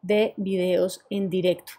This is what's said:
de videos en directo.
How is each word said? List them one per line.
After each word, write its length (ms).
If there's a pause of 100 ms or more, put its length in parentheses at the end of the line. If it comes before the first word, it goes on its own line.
de 380
videos 720
en 180
directo. 500